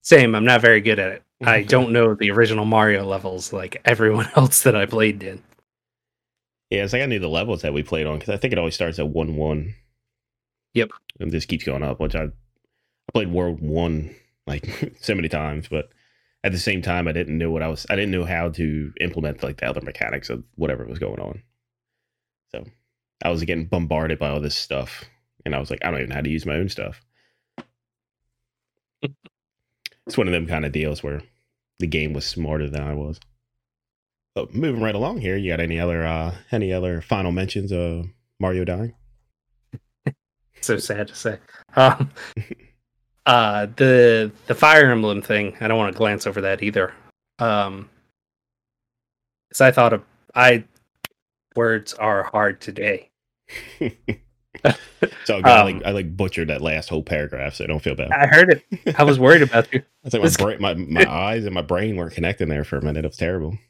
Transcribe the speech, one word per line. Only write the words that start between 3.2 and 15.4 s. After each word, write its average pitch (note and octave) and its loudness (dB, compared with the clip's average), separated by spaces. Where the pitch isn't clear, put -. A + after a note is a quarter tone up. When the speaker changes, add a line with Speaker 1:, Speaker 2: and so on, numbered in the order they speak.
Speaker 1:
like F#2 -10
everyone G#2+ 2
<laughs> - 4
else C3+ 4
that B2 4
I G2+ 0
played A2 0
did. F#2+ -14
Speaker 2:
Yeah, G2+ -2
it's G2+ -6
like B2 0
I C#3+ -2
knew A#2+ -2
the F2+ -4
levels F2+ -4
that D#2 -4
we D2 -2
played D#2 -4
on, D#2 -6
'cause - -12
I G2+ -2
think B2 -4
it - -2
always E2 -4
starts E2 -6
at D2+ -4
one D#2 -4
one. D2+ -4
Speaker 1:
Yep. A2+ 0
Speaker 2:
And D#2+ -6
just E2 -4
keeps D#2+ -6
going C#2 -6
up, C#2 -6
which D#2 -4
I, D#2+ -4
I - -8
played G2 -2
World F2 -2
one, D#2 -4
like, - -8
<laughs> - -20
so A2 -4
many E2 -4
times, D2+ -6